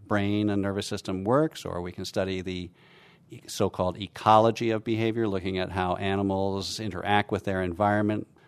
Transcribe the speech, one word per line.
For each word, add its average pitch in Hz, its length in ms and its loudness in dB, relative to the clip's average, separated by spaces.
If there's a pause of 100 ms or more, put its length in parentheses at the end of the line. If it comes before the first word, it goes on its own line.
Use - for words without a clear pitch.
brain 104 420 2
and 101 120 0
nervous 98 240 -4
system 95 380 -6
works, 147 420 2
or 87 160 -6
we 90 100 -8
can 92 140 -10
study 95 360 -2
the 90 280 -6 (600)
e-, 123 160 -18
so-called 90 520 -2
ecology 110 680 4
of 110 140 -2
behavior, 113 440 0
looking 95 300 -2
at 92 140 -4
how 92 240 0
animals 98 840 -2
interact 101 520 0
with 98 140 -2
their 95 180 0
environment, 104 640 2 (200)